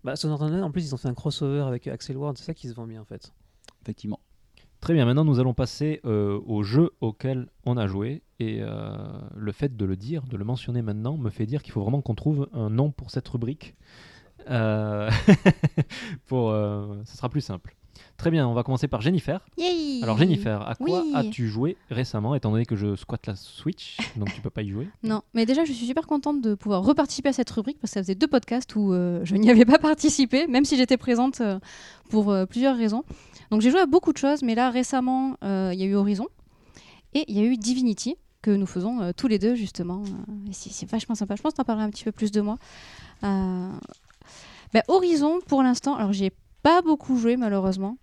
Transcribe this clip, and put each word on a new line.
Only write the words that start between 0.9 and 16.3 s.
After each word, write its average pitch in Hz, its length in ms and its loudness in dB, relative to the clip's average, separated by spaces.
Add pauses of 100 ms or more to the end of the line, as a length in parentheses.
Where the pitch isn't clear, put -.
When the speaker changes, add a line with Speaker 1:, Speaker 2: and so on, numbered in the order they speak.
Speaker 1:
ont 123 40 -6
fait 135 100 -4
un 123 60 -2
crossover 143 520 -2
avec 127 220 -6
Axel 131 300 -8
Ward, 143 180 -6
c'est - 80 -20
ça 160 100 -8
qui - 140 -12
se 117 60 -10
vend 113 120 -12
bien, 110 140 -14
en 104 60 -18
fait. - 260 -18 (480)
Speaker 2:
Effectivement. 107 400 -10 (600)
Speaker 3:
Très 165 140 0
bien, 131 120 6
maintenant 143 180 4
nous 135 160 4
allons 127 140 2
passer, 147 500 -4
euh, 104 400 0
au 104 180 -2
jeu 123 280 4 (100)
auquel 127 480 -6 (160)
on 123 120 0
a 107 100 -2
joué. 104 360 -4 (180)
Et, 110 200 -4
euh, 104 360 -8 (400)
le 104 160 -6
fait 135 240 -4
de 107 80 -2
le 95 120 -2
dire, 131 280 -8
de 123 120 -10
le 101 80 -6
mentionner 120 380 -4
maintenant, 110 340 -4
me 117 140 -4
fait 107 160 -6
dire 143 160 -4
qu'il - 100 -20
faut 107 100 -2
vraiment 123 200 0
qu'on 113 140 -2
trouve 143 360 0
un 113 160 -4
nom 135 220 2
pour 123 200 -14
cette - 180 -6
rubrique. 120 480 -8 (760)
Euh, 107 580 0 (600)
<laughs> - 580 -4
pour, 123 240 0